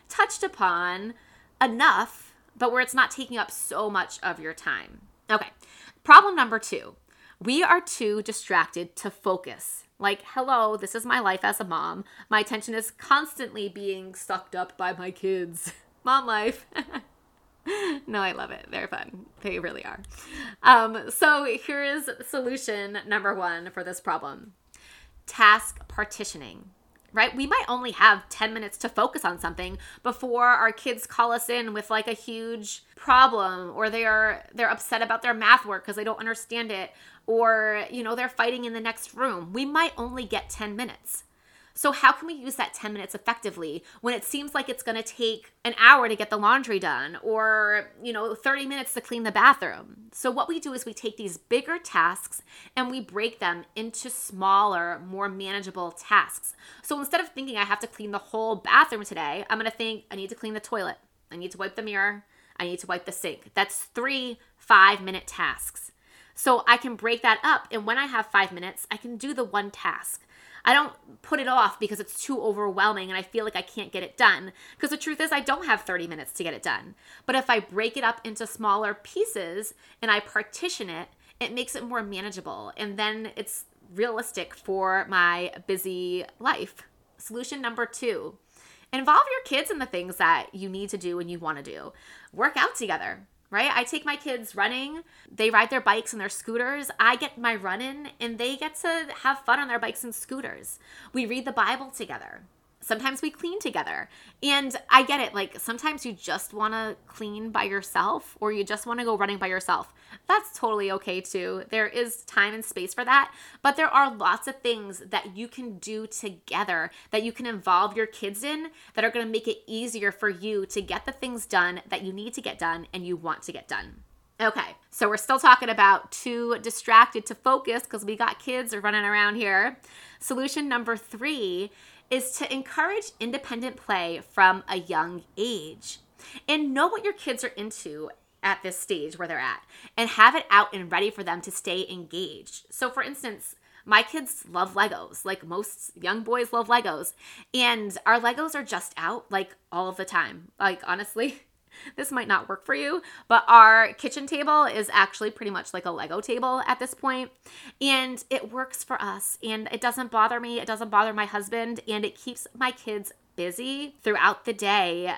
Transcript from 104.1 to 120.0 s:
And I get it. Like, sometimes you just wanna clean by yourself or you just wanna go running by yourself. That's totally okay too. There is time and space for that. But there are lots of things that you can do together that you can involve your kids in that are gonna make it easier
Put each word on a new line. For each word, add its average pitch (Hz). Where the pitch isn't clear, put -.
And 277
I 262
get 285
it. 202
Like, 196
sometimes 277
you 240
just 170
wanna 220
clean 214
by 214
yourself 196
or 214
you 202
just 247
wanna 240
go 226
running 202
by 190
yourself. 185
That's 415
totally 208
okay 190
too. 185
There 220
is 240
time 208
and 220
space 185
for 247
that. 269
But 277
there 311
are 269
lots 202
of 262
things 208
that 190
you 233
can 233
do 214
together 175
that 214
you 233
can 254
involve 202
your 220
kids 214
in 311
that 220
are 233
gonna 233
make 226
it -
easier 220